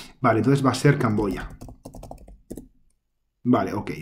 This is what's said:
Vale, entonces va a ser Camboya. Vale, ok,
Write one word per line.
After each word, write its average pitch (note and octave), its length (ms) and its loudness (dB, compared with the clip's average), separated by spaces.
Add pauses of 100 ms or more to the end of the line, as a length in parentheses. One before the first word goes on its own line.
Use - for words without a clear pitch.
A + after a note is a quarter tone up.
(200)
Vale, A2+ 200 4
entonces C3 260 4
va B2+ 60 4
a A#2 40 0
ser C#3+ 220 4
Camboya. G#2 600 -2 (1900)
Vale, G#2+ 300 2
ok, G2+ 180 -6 (100)